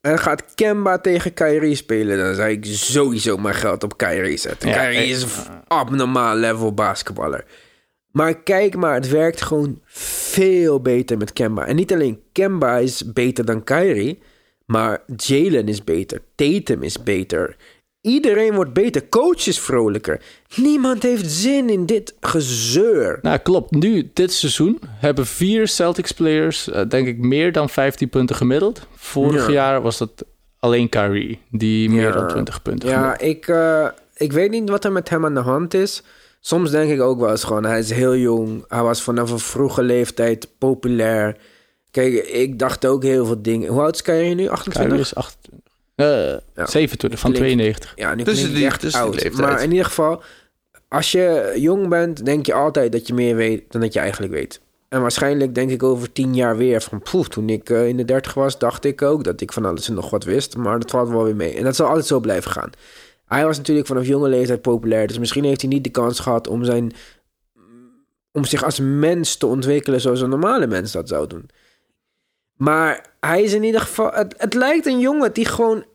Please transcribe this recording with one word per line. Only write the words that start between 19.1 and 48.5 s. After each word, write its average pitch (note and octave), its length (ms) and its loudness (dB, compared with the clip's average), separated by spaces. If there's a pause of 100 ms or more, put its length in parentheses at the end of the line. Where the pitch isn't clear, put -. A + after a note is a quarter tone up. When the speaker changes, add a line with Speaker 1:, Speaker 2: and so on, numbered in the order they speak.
Speaker 1:
is F3 140 -2
vrolijker. G#2+ 600 0 (360)
Niemand C4 460 2
heeft A3 280 0
zin B3 400 0
in F3+ 160 0
dit G#3 340 -2
gezeur. C3 1000 2
Speaker 2:
Nou, D#3 160 2
klopt. - 320 0
Nu, E3+ 440 2
dit F3+ 180 2
seizoen, E3 460 0 (100)
hebben B2+ 380 0
vier G#3 420 0
Celtics F3 440 -2
players, D#3 580 0
eh, - 180 0
denk B2+ 180 2
ik, A#2+ 120 -4
meer C#3 340 2
dan D3+ 160 0
vijftien C3+ 400 0
punten B2+ 280 0
gemiddeld. D3 580 0
Vorig C#3 520 0
Speaker 1:
Ja. D3 60 2
Speaker 2:
jaar C3+ 300 2
was A#2 160 -2
dat - 260 -6 (340)
alleen A#2+ 300 2
Kyrie, G2+ 520 0 (100)
die A2 400 2
meer A2+ 160 4
Speaker 1:
Ja. G#2 60 2
Speaker 2:
dan F#2+ 160 0
twintig - 340 -4
punten - 260 -4
Speaker 1:
Ja, C3 140 0
Speaker 2:
gemiddeld. C3+ 280 0
Speaker 1:
ik, D#3 180 -6
eh, D#3+ 380 2 (300)
ik D3+ 160 -2
weet F#3 180 2
niet A3 180 -2
wat G3+ 160 -2
er G3+ 80 0
met F3+ 160 -2
hem D#3+ 160 0
aan D3+ 100 0
de C3 60 0
hand C#3 340 -2
is. G3 280 -2 (380)
Soms E3 300 0
denk D3+ 200 2
ik C#3 100 0
ook B2+ 200 2
wel A2+ 100 2
eens G#2+ 140 0
gewoon, G#2+ 200 -2
hij A2+ 140 0
is A2+ 120 -2
heel B2+ 260 2
jong. A2+ 520 0
Hij A#2 140 -2
was A#2 200 0
vanaf A#2+ 280 -2
een A#2+ 80 -4
vroege C3 440 -2
leeftijd A#2+ 640 0 (100)
populair. A2+ 800 0 (540)
Kijk, B2+ 240 2
ik A#2+ 440 -2
dacht C3 280 0
ook C3 160 2
heel C3 240 2
veel A2+ 160 -2
dingen. A2+ 260 -2
Hoe A#2+ 140 0
oud D#3+ 120 2
is - 80 -8
Kyrie E3+ 320 0
nu? F#3 140 -2
Achtentwintig? - 440 -4
Speaker 2:
Kyrie - 120 2
is - 100 -8
achtentwintig. - 480 -12 (320)
Eh, C#3+ 120 0 (500)
Speaker 1:
Ja. E2+ 100 -4
Speaker 2:
zevenentwintig, C#3 540 -2
van B2+ 120 0
Speaker 1:
Klinkt B2+ 200 2
Speaker 2:
tweeënnegentig. A2 440 0
Speaker 1:
Ja, F2+ 180 -4
nu A#2 100 -4
Speaker 3:
Tussen G#3+ 180 2
Speaker 1:
klinkt - 160 -2